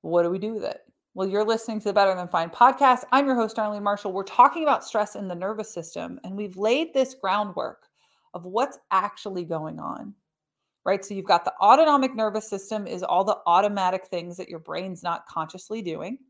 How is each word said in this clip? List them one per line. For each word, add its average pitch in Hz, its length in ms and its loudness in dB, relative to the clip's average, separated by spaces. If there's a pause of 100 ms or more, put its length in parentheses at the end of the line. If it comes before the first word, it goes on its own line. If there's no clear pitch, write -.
What 170 200 2
do 170 80 2
we 190 80 -2
do 220 160 -6
with 202 100 -6
it? - 180 -8 (340)
Well, 190 120 -2
you're 208 180 0
listening 226 320 -2
to - 60 -10
the 202 80 -2
Better 196 240 4
Than 180 100 -6
Fine 170 240 -2
podcast. 262 640 6
I'm 277 140 6
your 262 100 2
host, 226 200 -2
Darlene 208 260 -4
Marshall. 202 300 -2
We're 190 120 -4
talking 277 400 6
about 190 200 2
stress 208 300 -2
in 196 140 -10
the 180 80 -6
nervous 208 360 -6
system, 170 520 -10
and 190 120 -10
we've 196 200 -8
laid 254 360 0
this 262 220 0
groundwork 202 720 -4 (480)
of 175 120 -12
what's 240 340 -2 (100)
actually 190 540 -2
going 160 340 -6
on, - 340 -10 (720)
right? 190 200 0
So 208 100 -10
you've 190 100 -8
got 175 200 4
the - 160 -4
autonomic 262 560 6
nervous 214 340 -4
system 202 380 -8
is 180 160 -6
all 180 180 2
the 202 240 0
automatic 190 640 2
things 175 300 -8
that 185 100 -12
your 165 100 -14
brain's 170 460 -10
not 170 240 -6
consciously 185 540 -8
doing. 170 360 -8 (120)